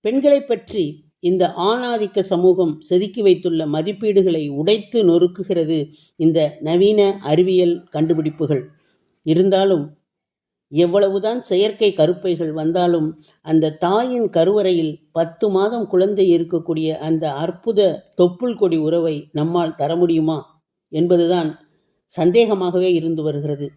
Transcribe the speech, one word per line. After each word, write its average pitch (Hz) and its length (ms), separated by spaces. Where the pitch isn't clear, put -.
பெண்களை 277 420
பற்றி 190 600
இந்த 175 380
ஆணாதிக்க 214 640
சமூகம் 180 600
செதுக்கி 190 420
வைத்துள்ள 180 440
மதிப்பீடுகளை 185 840
உடைத்து 202 560
நொறுக்குகிறது 170 880
இந்த 156 440
நவீன 196 640
அறிவியல் 175 600
கண்டுபிடிப்புகள். 151 880
இருந்தாலும், 185 760
எவ்வளவுதான் 196 760
செயற்கை 208 500
கருப்பைகள் 170 600
வந்தாலும், 160 720
அந்த 156 300
தாயின் 220 580
கருவறையில் 180 680
பத்து 165 380
மாதம் 202 360
குழந்தை 190 520
இருக்கக்கூடிய 160 520
அந்த 156 420
அற்புத 180 840
தொப்புள் 180 380
கொடி 180 220
உறவை 160 560
நம்மால் 160 420
தர 151 220
முடியுமா 160 680
என்பதுதான் 170 800
சந்தேகமாகவே 185 760
இருந்து 160 300
வருகிறது. 147 540